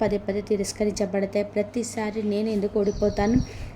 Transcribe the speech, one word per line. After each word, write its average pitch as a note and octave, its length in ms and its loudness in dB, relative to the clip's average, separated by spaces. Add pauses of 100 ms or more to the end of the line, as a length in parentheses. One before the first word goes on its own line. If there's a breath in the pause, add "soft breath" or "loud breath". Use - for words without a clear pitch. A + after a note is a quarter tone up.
పదే G#3 160 2
పదే G3+ 220 -2
తిరస్కరించబడతాయి? G3+ 1040 0
ప్రతిసారి G#3+ 800 -2
నేను G#3 260 0
ఎందుకు G#3 320 0
ఓడిపోతాను G#3 960 2